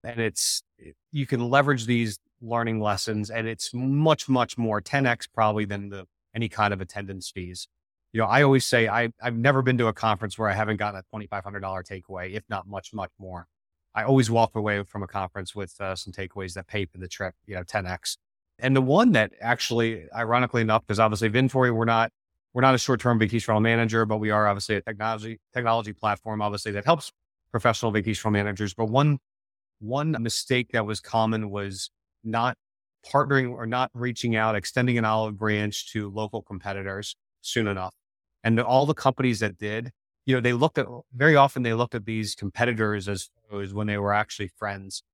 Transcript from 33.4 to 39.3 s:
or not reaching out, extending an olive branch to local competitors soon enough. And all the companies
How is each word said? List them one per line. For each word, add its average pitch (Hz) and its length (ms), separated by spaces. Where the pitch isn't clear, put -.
or 120 140
not 123 260
reaching 120 440
out, 110 200
extending 123 400
an 117 80
olive 110 320
branch 104 560
to 104 160
local 107 320
competitors 98 760
soon 113 240
enough. 95 280
And 113 160
all 127 280
the 147 80
companies 123 460